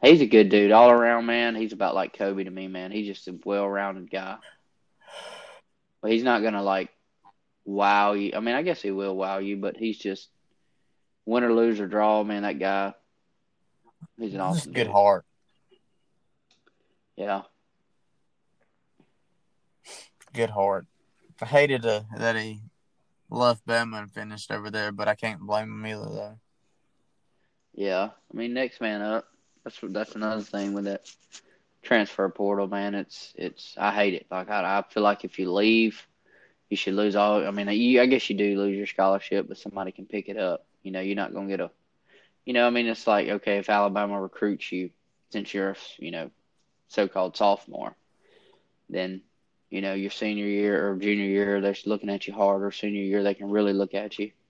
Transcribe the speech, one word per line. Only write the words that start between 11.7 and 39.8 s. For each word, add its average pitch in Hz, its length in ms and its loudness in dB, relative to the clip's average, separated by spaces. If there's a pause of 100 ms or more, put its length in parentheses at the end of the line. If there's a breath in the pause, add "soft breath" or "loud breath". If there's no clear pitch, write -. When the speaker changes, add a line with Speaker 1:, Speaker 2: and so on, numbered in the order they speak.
Speaker 1:
or 101 80 -4
draw, 107 360 4
man, 104 200 -4
that 95 140 -4
guy, 98 360 -2 (1200)
he's 113 100 -6
an 98 40 -8
Speaker 2:
He's 98 80 -6
Speaker 1:
awesome 92 180 0
Speaker 2:
just - 160 -8
good 123 120 0
Speaker 1:
dude. 104 80 -6
Speaker 2:
heart. 101 320 6 (1900)
Speaker 1:
Yeah. 98 260 -4 (3000 loud breath)
Speaker 2:
Good 113 180 0
heart. 98 340 0 (560)
I - 40 -8
hated, 135 400 4
uh, 107 160 0 (160)
that 113 180 0
he 110 260 -8 (680)
left 120 360 0
Bama 113 340 -2
and 101 120 -12
finished 107 400 -14
over 107 180 -8
there, 104 220 -4
but 104 160 -6
I 107 80 2
can't 107 260 -8
blame 104 280 -2
him 107 160 -12
either, 107 240 -8
though. 107 300 -12 (1300)
Speaker 1:
Yeah. 98 360 -2 (240)
I - 40 -14
mean, 117 160 -6
next 127 280 -6
man 107 200 -4
up. 110 240 -4 (380)
That's, - 200 -16
that's 107 320 -8
another 107 260 -4
thing 101 320 -6
with 101 120 -6
that 98 240 -8 (720 loud breath)
transfer 101 480 0
portal, 101 380 -2
man. 101 280 -6
It's, - 400 -12
it's, - 420 -12
I 101 140 0
hate 101 220 2
it. - 160 -8
Like, 92 200 -6
I, 98 300 0
I 101 100 -2
feel 107 140 0
like 101 220 2
if - 140 -10
you 90 120 -2
leave, 110 540 4 (640 soft breath)
you 101 80 -4
should 95 160 -4
lose 101 220 0
all, 104 300 2
I 98 60 -4
mean, 101 180 -6
you, 120 320 4
I 127 40 6
guess 127 240 2
you 101 80 -4
do 101 200 0
lose 98 200 0
your 101 100 -6
scholarship, 98 600 0
but - 100 -14
somebody 98 340 -10